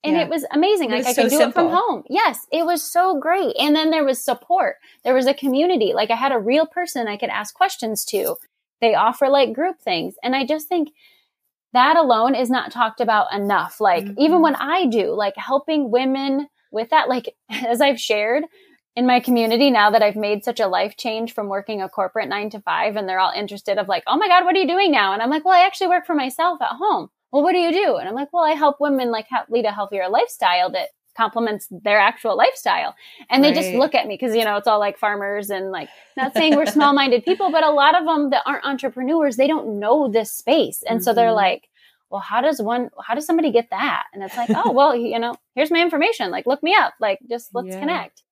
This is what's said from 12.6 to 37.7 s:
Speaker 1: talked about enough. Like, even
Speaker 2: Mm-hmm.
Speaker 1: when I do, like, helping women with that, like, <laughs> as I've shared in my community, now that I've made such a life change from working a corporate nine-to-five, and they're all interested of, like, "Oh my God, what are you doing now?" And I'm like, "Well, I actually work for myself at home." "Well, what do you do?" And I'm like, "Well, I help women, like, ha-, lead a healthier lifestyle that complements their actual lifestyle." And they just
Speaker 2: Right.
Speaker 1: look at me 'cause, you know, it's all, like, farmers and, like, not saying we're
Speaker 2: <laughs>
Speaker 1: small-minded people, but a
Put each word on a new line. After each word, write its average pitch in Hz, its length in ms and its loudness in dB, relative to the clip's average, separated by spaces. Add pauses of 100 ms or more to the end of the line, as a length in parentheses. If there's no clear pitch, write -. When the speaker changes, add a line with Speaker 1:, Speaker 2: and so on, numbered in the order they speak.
Speaker 1:
talked 226 280 -2
about 214 340 2
enough. 202 460 -2
Like, 185 240 2 (140)
even 311 200 4
Speaker 2:
Mm-hmm. 330 40 6
Speaker 1:
when 320 140 4
I 339 320 -2
do, 208 260 0
like, 202 240 -2
helping 277 540 -2
women 269 580 0 (220)
with 226 180 -6
that, 311 180 2
like, - 340 -4
<laughs> - 80 -20
as 233 320 -2
I've 277 180 2
shared 220 460 0 (500)
in 247 100 0
my 247 160 4
community, 240 500 2
now 208 200 6
that 220 120 4
I've 208 140 2
made 208 260 -2
such 233 160 -6
a 214 80 0
life 190 300 -2
change 226 360 -6
from 208 140 -6
working 202 340 -6
a 190 60 -6
corporate - 400 -4
nine-to-five, 202 680 -4
and 196 100 -6
they're 185 120 -4
all 185 120 2
interested 202 460 -6
of, 196 100 -4
like, 185 180 -2
"Oh 254 120 0
my 415 100 0
God, 359 160 6
what 359 120 2
are 381 40 4
you 339 80 2
doing 359 240 2
now?" 202 220 2
And 214 80 -4
I'm 240 80 -2
like, 311 160 -2
"Well, 370 120 4
I 349 80 6
actually 381 220 -4
work 349 180 0
for 349 80 -6
myself 294 480 -2
at 233 140 -2
home." 285 340 -2 (220)
"Well, 285 100 2
what 349 120 2
do 359 60 2
you 339 120 2
do?" 339 240 0
And 170 140 -6
I'm 220 60 -8
like, 285 180 -8
"Well, 349 100 2
I 311 80 2
help 294 300 0
women, 269 280 0
like, 220 200 -4
ha-, 254 180 -4
lead 233 160 -2
a 214 80 0
healthier 202 380 -6
lifestyle 185 640 0
that 180 180 -6 (260)
complements 226 560 -4
their 202 280 0
actual 214 360 0
lifestyle." 180 580 0 (360)
And 262 160 4
they 302 80 4
just 190 160 0
Speaker 2:
Right. 214 100 -2
Speaker 1:
look 277 160 0
at - 120 0
me 202 100 -8
'cause, 226 180 -4
you 226 80 2
know, 208 140 -2
it's 208 100 -2
all, 208 120 2
like, 202 180 -2
farmers 202 520 -4
and, 190 220 -6
like, 160 160 -10 (300)
not 262 160 -4
saying 320 240 2
we're 302 80 2
Speaker 2:
<laughs> - 0 -
Speaker 1:
small-minded 277 580 2
people, 370 260 0
but 311 140 2
a 302 80 4